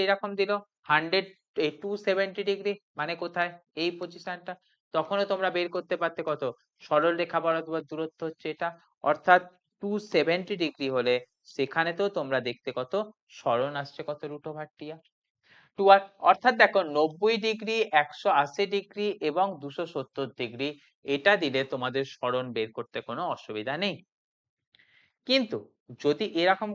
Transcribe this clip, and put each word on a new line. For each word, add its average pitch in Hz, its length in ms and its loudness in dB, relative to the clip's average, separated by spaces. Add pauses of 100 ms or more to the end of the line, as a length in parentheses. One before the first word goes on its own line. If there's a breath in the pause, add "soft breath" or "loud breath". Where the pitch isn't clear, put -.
এরকম 196 340 0
দিল 196 120 2 (400)
হান্ড্রেড, 165 340 2 (400)
এই 151 60 0 (100)
টু 202 80 -6 (180)
সেভেন্টি 196 420 0
ডিগ্রি, 196 240 -2 (260)
মানে 156 140 -4 (100)
কোথায়? 175 280 -4 (320)
এই 175 60 2 (100)
পজিশনটা। 180 540 -10 (400)
তখনও 196 380 0
তোমরা 185 240 0
বের 175 200 0
করতে 180 260 -2
পারতে 165 280 -2
কত? 147 140 -2 (440)
সরল 156 340 4
রেখা 170 240 0
বরাবর 160 440 -2
দূরত্ব 160 380 -8
হচ্ছে 156 260 -10
এটা, 170 160 -4 (340 soft breath)
অর্থাৎ 180 380 6 (400)
টু 202 80 -4 (240)
সেভেন্টি 180 500 2
ডিগ্রি 147 320 -4
হলে 123 200 2 (400)
সেখানে 165 440 0
তো 202 60 2 (120)
তোমরা 135 300 0
দেখতে - 220 -8 (100)
কত? 127 140 -8 (460)
সরণ 131 420 0
আসছে 143 280 -12
কত? 147 120 -8 (100)
রুট 147 200 -12
ওভার 151 160 -12 (100)
টি 151 180 -14
আর। 160 80 -20 (760 soft breath)
টু 196 40 2 (120)
আর, 196 60 6 (280)
অর্থাৎ 240 240 4 (100)
দেখো 202 160 4 (180)
নব্বই 165 380 2 (120)
ডিগ্রি, 220 280 -2 (260)
একশো - 280 -2 (140)
আশি 147 200 -2 (120)
ডিগ্রি 208 320 -4 (220)
এবং 165 160 0 (180)
দুশো 143 300 -8
সত্তর 135 340 -6 (140)
ডিগ্রি, 123 280 -4 (460 soft breath)
এটা 165 180 4 (100)
দিলে 131 180 0 (120)
তোমাদের 127 300 -2 (120)
সরণ 127 300 -2 (100)
বের 110 220 -2
করতে 117 200 -8 (100)
কোনো 123 140 -8 (140)
অসুবিধা 110 380 -8 (100)
নেই। 202 120 -2 (1300 soft breath)
কিন্তু 247 300 0 (460)
যদি 147 220 0 (160)
এরকম 190 340 2